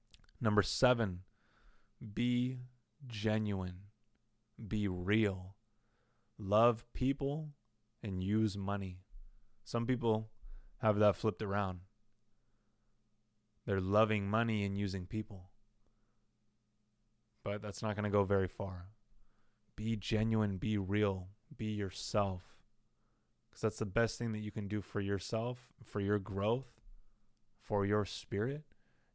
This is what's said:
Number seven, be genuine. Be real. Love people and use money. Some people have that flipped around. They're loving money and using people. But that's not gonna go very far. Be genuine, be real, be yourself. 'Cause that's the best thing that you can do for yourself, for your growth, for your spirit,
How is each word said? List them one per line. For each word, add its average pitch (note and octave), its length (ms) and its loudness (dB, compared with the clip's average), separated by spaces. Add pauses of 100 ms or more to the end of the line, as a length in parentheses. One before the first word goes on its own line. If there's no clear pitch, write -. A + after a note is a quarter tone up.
(420)
Number G#2 200 6
seven, A2+ 600 2 (920)
be B2 460 0 (480)
genuine. G#2 720 -2 (880)
Be G#2 220 0
real. F#2+ 680 0 (800)
Love A2 560 4
people C#3 560 -2 (540)
and F#2 200 -2
use G#2 320 2
money. G2 440 -4 (640)
Some A#2 240 -2
people A#2 420 2 (480)
have G#2 220 4
that G#2 160 8
flipped - 260 -2
around. G2 400 -2 (1800)
They're G2 160 0
loving G2+ 480 2
money A2 340 0
and G2 140 -2
using F#2+ 300 -4
people. G2+ 420 -8 (1900)
But G#2 180 -4
that's G#2 200 -8
not G#2+ 140 -2
gonna G#2 140 0
go G2+ 140 6
very F#2+ 240 4
far. F#2 420 -8 (840)
Be A2 200 -2
genuine, G#2+ 640 2
be G#2+ 200 0
real, G2 520 0 (260)
be A2 100 -6
yourself. G2+ 920 -2 (960)
'Cause - 100 -14
that's G#2+ 180 0
the A2 60 0
best A2 320 0
thing A#2 140 -2
that G#2+ 80 -4
you G#2+ 120 -4
can G2+ 160 -6
do G2+ 140 -2
for - 200 -4
yourself, A2+ 720 -2 (100)
for - 160 -6
your G2+ 200 2
growth, G2+ 600 -2 (800)
for G2+ 260 0
your G#2 200 2
spirit, B2 580 -6 (500)